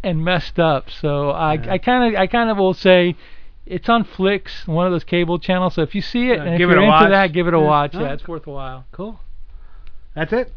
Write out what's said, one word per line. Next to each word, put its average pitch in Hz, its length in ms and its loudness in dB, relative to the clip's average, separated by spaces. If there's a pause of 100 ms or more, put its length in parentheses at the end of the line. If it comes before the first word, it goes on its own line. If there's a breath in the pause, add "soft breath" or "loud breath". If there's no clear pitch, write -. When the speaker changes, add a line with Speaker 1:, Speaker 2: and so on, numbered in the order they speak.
Speaker 1:
and 165 200 -2
messed 175 360 -2
up. 156 300 2
So 143 400 -2
I, 160 240 0
Speaker 2:
Yeah. 160 180 -4
Speaker 1:
I 190 60 0
kinda, 240 420 2
I 190 80 2
kind 233 220 0
of 208 60 -2
will 190 180 2
say 180 420 4 (500 soft breath)
it's - 220 -6
on 233 160 4
Flix, 196 640 -4
one 170 180 0
of 185 60 0
those 165 100 -2
cable 175 380 0
channels. 185 340 0
So 170 80 0
if 156 140 -2
you 202 60 -2
see 247 280 -2
it, 233 60 4
Speaker 2:
Yeah, 156 80 -6
Speaker 1:
and 170 100 -2
if 170 40 2
Speaker 2:
give 180 120 2
it 175 40 6
Speaker 1:
you're 156 80 6
Speaker 2:
a - 20 6
Speaker 1:
into - 80 6
Speaker 2:
watch. 160 180 8
Speaker 1:
that, 196 220 4
give 170 160 0
it 165 60 2
a 165 40 4
Speaker 2:
Yeah. 156 60 4
Speaker 1:
watch. 147 320 2
Speaker 2:
All 175 60 -8
Speaker 1:
Yeah, 147 60 -2
Speaker 2:
right. 139 120 -6
Speaker 1:
it's - 80 -10
worthwhile. 135 640 -12
Speaker 2:
Cool. 208 260 -12 (960)
That's 160 180 -4
it? 240 240 -2